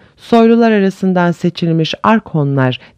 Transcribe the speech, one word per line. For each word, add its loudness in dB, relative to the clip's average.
soylular 2
arasından 0
seçilmiş -4
arkonlar -2